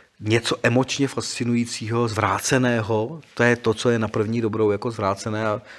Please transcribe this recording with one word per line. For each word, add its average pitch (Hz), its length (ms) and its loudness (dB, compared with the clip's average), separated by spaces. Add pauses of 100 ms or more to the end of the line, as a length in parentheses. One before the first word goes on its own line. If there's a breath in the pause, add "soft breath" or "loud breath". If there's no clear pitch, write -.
(200 loud breath)
něco 113 440 0
emočně 127 440 2
fascinujícího, 120 1000 -2
zvráceného. 113 1120 0 (120)
To 120 100 2
je 120 120 6
to, 135 180 2
co - 160 0
je 117 100 2
na 110 80 0
první 110 340 -2
dobrou 107 300 2
jako 101 200 -4
zvrácené 107 540 -2
a, 107 160 -2 (180 loud breath)